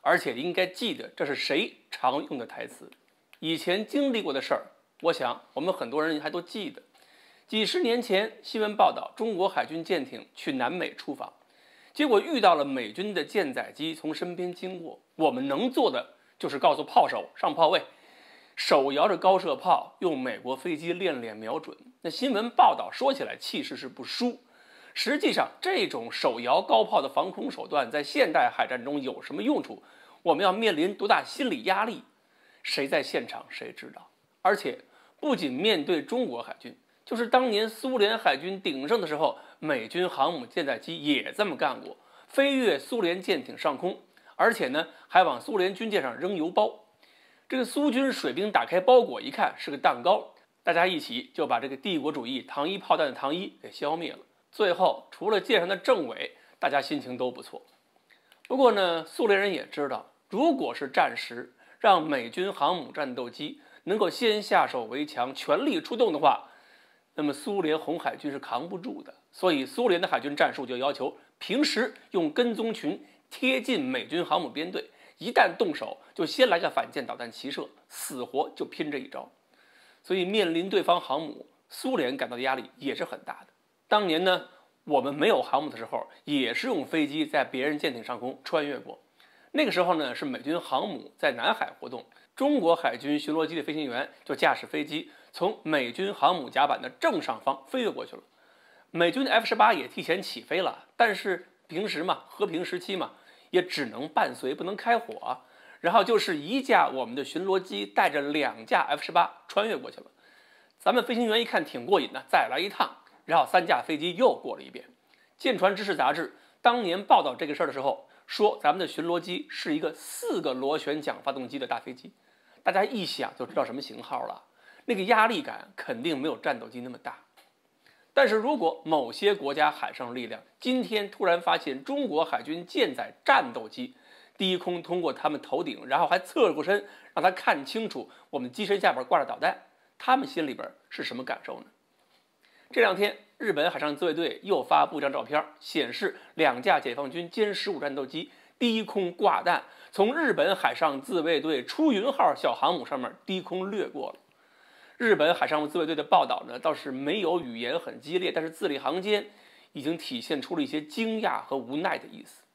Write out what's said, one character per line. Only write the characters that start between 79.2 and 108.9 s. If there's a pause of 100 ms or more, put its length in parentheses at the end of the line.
所
以
面
临
对
方
航
母， (220)
苏
联
感
到
的
压
力
也
是
很
大
的。 (400)
当
年
呢， (360)
我
们
没
有
航
母
的
时
候， (160)
也
是
用
飞
机
在
别
人
舰
艇
上
空
穿
越
过。 (520)
那
个
时
候
呢，
是
美
军
航
母
在
南
海
活
动， (320)
中
国
海
军
巡
逻
机
的
飞
行
员 (140)
就
驾
驶
飞
机 (200)
从
美
军
航
母
甲
板
的 (100)
正
上
方
飞
越
过
去
了。 (680)
美
军
的
F
十
八
也
提
前
起
飞
了， (120)
但
是 (200)
平
时
嘛，
和
平
时
期
嘛， (400)
也
只
能
伴
随，
不
能
开
火
啊。 (340)
然
后
就
是
一
架
我
们
的
巡
逻
机
带
着
两
架
F